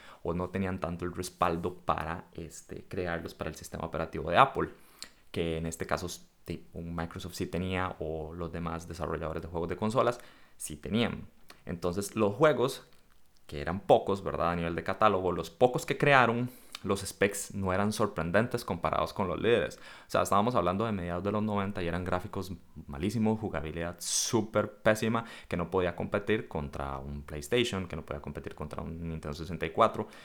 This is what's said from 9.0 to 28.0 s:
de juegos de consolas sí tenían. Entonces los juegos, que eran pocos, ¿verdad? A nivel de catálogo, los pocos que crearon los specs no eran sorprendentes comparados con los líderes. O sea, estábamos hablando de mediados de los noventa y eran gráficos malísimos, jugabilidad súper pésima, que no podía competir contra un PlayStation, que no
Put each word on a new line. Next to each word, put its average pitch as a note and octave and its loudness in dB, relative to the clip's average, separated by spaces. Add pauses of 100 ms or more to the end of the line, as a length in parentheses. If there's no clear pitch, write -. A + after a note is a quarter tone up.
de E2+ -8
juegos E2+ -2
de F2+ -2
consolas A#2 2 (380)
sí - -10
tenían. G2+ 0 (380)
Entonces F2 -2
los G#2+ 4
juegos, C3 4 (600)
que D2 -8
eran E2+ -2
pocos, G2 4
¿verdad? D#2+ 0
A E2+ 0
nivel E2+ 0
de E2 -4
catálogo, F#2+ 4
los E2+ -2
pocos C3 2
que - -2
crearon B2 6 (360)
los G2 2
specs - -2
no F#2+ 0
eran G2+ 2
sorprendentes G2+ 2
comparados - 0
con G2+ 0
los E2+ -2
líderes. G#2+ 4
O - -18
sea, F#2+ 4
estábamos G2+ 4
hablando F#2+ 2
de A2+ 0
mediados F2 -2
de G2+ 0
los G#2+ 2
noventa G2+ 0
y E2+ 0
eran F2+ -2
gráficos F#2 -2 (340)
malísimos, G#2+ 2
jugabilidad E2 -4
súper - 0
pésima, A2+ 2 (240)
que - -2
no F2 -2
podía F2+ 2
competir G#2 0
contra C#2 -4
un C#2+ -8
PlayStation, F#2+ 0
que - -8
no D2+ -6